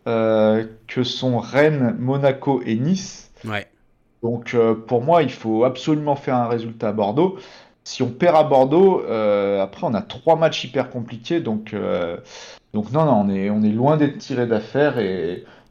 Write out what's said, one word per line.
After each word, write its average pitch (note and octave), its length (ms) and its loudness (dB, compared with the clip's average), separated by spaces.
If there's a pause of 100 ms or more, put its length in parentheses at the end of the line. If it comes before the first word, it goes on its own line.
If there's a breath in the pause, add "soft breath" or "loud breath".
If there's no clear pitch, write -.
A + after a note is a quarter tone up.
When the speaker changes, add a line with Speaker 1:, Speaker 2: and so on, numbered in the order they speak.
Speaker 1:
euh, A2 580 2 (220)
que B2+ 160 -2
sont B2 360 -2
Rennes, C3 600 2
Monaco C3+ 640 0
et A2+ 100 -2
Nice. D#3+ 560 -4 (140)
Speaker 2:
Ouais. G#2 220 -6 (560)
Speaker 1:
Donc, A#2+ 300 -6
euh, A2+ 220 4
pour A#2+ 260 -2
moi, D#3+ 220 4
il B2+ 80 -2
faut A2 320 -2
absolument D3 540 -2
faire C3+ 180 -4
un A#2+ 120 0
résultat A2+ 420 -4
à - 20 -4
Bordeaux. A2 460 0 (480 loud breath)
Si - 160 -8
on A#2+ 80 0
perd E3 260 2
à D#3 80 6
Bordeaux, C#3+ 640 4
euh, G2+ 540 2
après, G2 240 -4
on C#3 80 0
a G#2 80 -2
trois - 360 0
matchs D#3+ 280 0
hyper B2+ 240 -4
compliqués. A#2+ 520 -6
Donc, A2 320 -6
euh, F#2 440 -4 (560 loud breath)
donc G#2+ 180 -6
non, D#3 140 2
non, G#2+ 200 4
on G2+ 40 0
est, G2 200 -2
on G#2+ 120 0
est G#2+ 100 2
loin C3 260 2
d'être C#3+ 200 0
tiré B2 300 -4
d'affaire B2 520 0
et, F#2 440 -4 (280 loud breath)